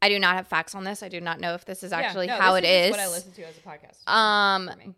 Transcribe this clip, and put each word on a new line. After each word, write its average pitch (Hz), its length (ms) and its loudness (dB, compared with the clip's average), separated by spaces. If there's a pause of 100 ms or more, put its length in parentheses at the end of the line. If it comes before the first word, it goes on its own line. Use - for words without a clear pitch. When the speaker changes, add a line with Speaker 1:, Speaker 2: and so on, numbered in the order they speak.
Speaker 1:
I 202 80 4
do 202 100 0
not 185 160 2
have 185 120 -6
facts 165 280 -4
on 190 80 -12
this. 196 200 -10
I 190 60 -14
do 175 120 -12
not 165 180 -8
know 170 140 -6
if 175 120 -12
this 185 180 -14
is 180 80 -14
Speaker 2:
Yeah, 170 80 -4
Speaker 1:
actually 180 280 -4
Speaker 2:
no, 247 100 -4
Speaker 1:
how 190 180 6
Speaker 2:
this 180 80 2
Speaker 1:
it 165 40 2
Speaker 2:
is 180 140 6
Speaker 1:
is. 175 60 4
Speaker 2:
just 208 120 0
what 190 80 -2
I 175 60 -4
listen 180 200 -10
to 170 140 -18
as 160 100 -20
a - 40 -20
podcast - 500 -12
Speaker 1:
Um, 202 580 2
Speaker 2:
for - 80 -14
me. 190 200 -20